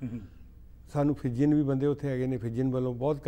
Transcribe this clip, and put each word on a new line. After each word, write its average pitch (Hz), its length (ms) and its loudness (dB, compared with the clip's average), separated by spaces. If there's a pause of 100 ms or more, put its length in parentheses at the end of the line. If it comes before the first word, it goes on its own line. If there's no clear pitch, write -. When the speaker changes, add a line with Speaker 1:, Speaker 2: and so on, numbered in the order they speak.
Speaker 1:
ਹਮ 123 60 -4
ਹਮ। 117 100 -8 (760)
Speaker 2:
ਸਾਨੂੰ 143 220 2
ਫਿਜੀਅਨ 139 400 2
ਵੀ 151 80 4
ਬੰਦੇ 139 240 2
ਉੱਥੇ 143 220 -2
ਹੈਗੇ 127 180 0
ਨੇ, 131 100 0
ਫਿਜੀਅਨ 117 340 0
ਵੱਲੋਂ 127 220 0
ਬਹੁਤ 139 240 -2 (100)